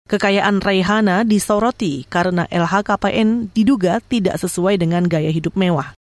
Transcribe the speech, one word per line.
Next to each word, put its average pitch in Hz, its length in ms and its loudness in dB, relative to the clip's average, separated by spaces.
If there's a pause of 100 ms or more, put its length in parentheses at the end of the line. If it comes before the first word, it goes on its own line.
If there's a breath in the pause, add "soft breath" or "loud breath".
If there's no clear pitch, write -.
Kekayaan 202 560 0
Reihana 202 640 2
disoroti 208 800 -2
karena 180 400 -2
L 170 240 -2
H 202 160 -2
K 208 80 -2
P 202 160 -2
N 220 400 0
diduga 214 560 0
tidak 190 320 -2
sesuai 185 400 -2
dengan 175 320 0
gaya 156 240 0
hidup 165 240 -4
mewah 175 440 -2